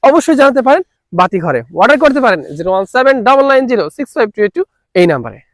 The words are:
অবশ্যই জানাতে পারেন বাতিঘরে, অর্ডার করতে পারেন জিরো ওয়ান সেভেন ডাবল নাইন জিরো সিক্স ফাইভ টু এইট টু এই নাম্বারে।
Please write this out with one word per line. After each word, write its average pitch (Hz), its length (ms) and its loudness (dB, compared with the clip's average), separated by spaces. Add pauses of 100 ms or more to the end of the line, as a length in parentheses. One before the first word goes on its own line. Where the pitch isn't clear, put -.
অবশ্যই 302 320 2
জানাতে 277 260 2
পারেন 277 200 2 (320)
বাতিঘরে, 175 480 -2 (200)
অর্ডার 254 180 4
করতে 285 220 0
পারেন 196 200 0 (140)
জিরো 165 160 -6
ওয়ান 190 140 -2
সেভেন 254 380 0
ডাবল 277 240 2
নাইন 269 200 2
জিরো 208 220 -2
সিক্স - 240 -12
ফাইভ 240 220 -2
টু 208 60 -4
এইট 208 160 -2
টু 370 60 -2 (300)
এই 180 140 2
নাম্বারে। 120 320 -4 (140)